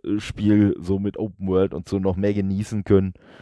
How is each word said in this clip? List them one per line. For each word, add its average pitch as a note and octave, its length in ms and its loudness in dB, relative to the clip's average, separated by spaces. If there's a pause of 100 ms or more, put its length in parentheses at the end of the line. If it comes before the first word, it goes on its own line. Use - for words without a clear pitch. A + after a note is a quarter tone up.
äh, G#2 160 -2
Spiel G#2 600 2
so F#2+ 200 -2
mit G2+ 180 -6
Open F#2+ 300 -8
World F#2 260 2
und E2 140 -10
so G2 120 -2
noch F#2+ 160 0
mehr G2+ 180 0
genießen G2+ 520 -4
können F#2+ 280 4 (280)